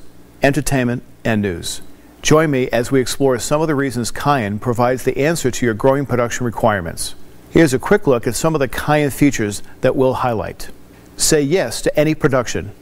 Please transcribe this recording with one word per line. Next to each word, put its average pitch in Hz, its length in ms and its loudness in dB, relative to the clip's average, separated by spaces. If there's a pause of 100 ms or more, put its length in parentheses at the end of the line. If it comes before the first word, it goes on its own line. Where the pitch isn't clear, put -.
(420)
entertainment, 135 600 0 (220)
and 113 160 2
news. 90 400 -4 (400)
Join 156 300 4
me 131 180 0
as 113 220 0
we 135 100 4
explore 127 380 0
some 151 240 -2
of 160 60 -2
the 156 60 2
reasons 123 360 -2
Cayenne 110 480 -2
provides 120 440 0
the 131 140 -2
answer 151 340 0
to - 140 -4
your 113 100 2
growing 135 300 2
production 120 400 -2
requirements. 107 720 -2 (340)
Here's 160 240 4
a 131 60 2
quick - 280 0
look 123 200 2
at 123 80 -2
some 160 200 0
of 151 40 0
the 135 100 0
Cayenne 147 400 0
features 113 540 0 (180)
that 127 160 2
we'll 131 160 2
highlight. 107 560 -4 (480)
Say - 240 2
yes 143 400 0
to - 180 0
any 151 160 4
production. 120 560 0 (120)